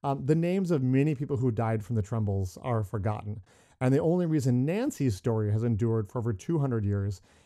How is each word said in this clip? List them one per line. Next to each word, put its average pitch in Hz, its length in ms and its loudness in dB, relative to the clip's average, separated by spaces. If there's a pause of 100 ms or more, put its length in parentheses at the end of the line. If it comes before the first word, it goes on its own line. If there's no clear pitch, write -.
Um, 139 220 -4
the 147 100 2
names 175 360 0
of 147 120 2
many 135 320 2
people 139 220 -4
who 127 140 0
died 113 340 -2
from 120 120 -4
the 107 60 2
trembles 98 600 -2
are 117 200 -2
forgotten, 104 600 -6 (400)
and 131 100 4
the 139 60 6
only 175 260 2
reason 131 400 2
Nancy's 165 500 0
story 110 380 0
has 110 100 0
endured 113 480 0
for 127 100 -6
over 113 120 -2
two 165 260 -2
hundred 120 280 0
years 101 340 -2 (260)